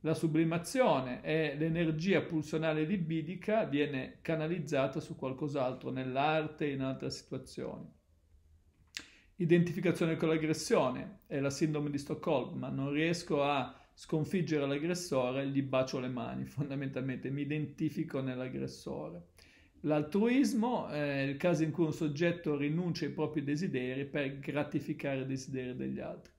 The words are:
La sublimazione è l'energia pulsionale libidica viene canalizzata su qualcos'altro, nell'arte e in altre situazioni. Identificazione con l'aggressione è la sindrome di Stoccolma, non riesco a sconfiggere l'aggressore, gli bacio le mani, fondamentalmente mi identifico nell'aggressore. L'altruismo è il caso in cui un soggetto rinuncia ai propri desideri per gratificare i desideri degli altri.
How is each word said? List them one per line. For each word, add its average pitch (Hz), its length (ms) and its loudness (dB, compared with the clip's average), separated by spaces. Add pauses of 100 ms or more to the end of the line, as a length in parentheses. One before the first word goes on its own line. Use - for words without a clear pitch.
La 156 120 2
sublimazione 160 1040 2
è 156 380 0
l'energia 165 640 2
pulsionale 156 640 0
libidica 170 800 0
viene 143 580 0
canalizzata 156 760 0
su 156 160 -8
qualcos'altro, 131 760 -4
nell'arte 147 760 0
e 143 60 0
in 135 80 -4
altre 135 300 -2
situazioni. - 760 -8 (1500)
Identificazione 170 800 4
con 160 120 2
l'aggressione 156 960 2
è 160 120 -4
la 139 120 2
sindrome 147 400 0
di 143 80 -2
Stoccolma, 135 720 -2
non 135 220 -2
riesco 156 500 2
a 139 360 0 (140)
sconfiggere 151 760 0
l'aggressore, 139 840 0
gli 139 120 2
bacio 131 380 2
le 127 100 -4
mani, 127 380 -4
fondamentalmente 135 840 -4
mi 143 140 -2
identifico 151 800 -2
nell'aggressore. 135 1040 -6 (540)
L'altruismo 214 1080 2
è 143 320 -2
il 139 160 0
caso 160 260 2
in 156 100 2
cui 165 120 2
un 156 80 0
soggetto 160 640 0
rinuncia 160 480 0
ai 139 80 -2
propri 151 320 -2
desideri 135 640 0
per 143 320 -2
gratificare 143 840 -2
i 131 40 -4
desideri 127 500 -6
degli 131 240 -4
altri. - 380 -10